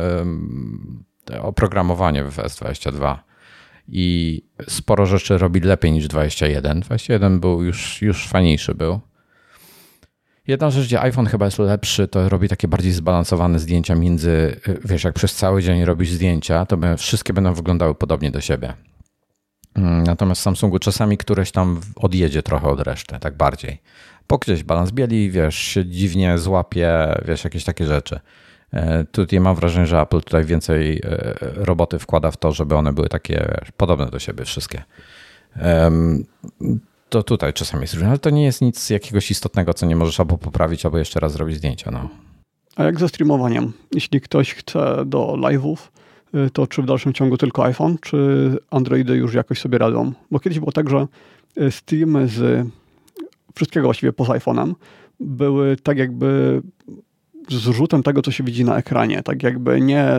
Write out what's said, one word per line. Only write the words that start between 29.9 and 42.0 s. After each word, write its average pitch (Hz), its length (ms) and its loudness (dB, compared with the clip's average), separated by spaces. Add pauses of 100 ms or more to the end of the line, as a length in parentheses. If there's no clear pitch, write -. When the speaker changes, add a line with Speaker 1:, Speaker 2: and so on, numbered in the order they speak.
Speaker 1:
Apple 82 200 2
tutaj 80 240 2
więcej, 78 580 0
e, - 360 -6
roboty 85 600 -2
wkłada 78 320 0
w - 60 -8
to, 80 140 0
żeby 76 240 0
one 73 180 2
były 73 160 0
takie, - 520 -4
wiesz, - 100 -14
podobne 80 340 2
do 64 140 -6
siebie - 260 -10
wszystkie. - 380 -10 (720)
Em, 82 720 2 (880)
to 110 100 2
tutaj 73 300 0
czasami 71 280 -4
jest 82 120 -6
różnie, 90 160 2
ale 139 100 2
to 156 100 0
nie 147 140 4
jest 131 180 0
nic - 280 0
jakiegoś 104 420 0
istotnego, 90 420 -2
co - 120 -4
nie 82 100 2
możesz 82 240 0
albo 85 180 2
poprawić, 80 480 -2
albo 80 120 -2
jeszcze 80 220 -2
raz 78 140 0
zrobić 80 240 -4
zdjęcia, 73 340 -6
no. 62 180 -8 (680)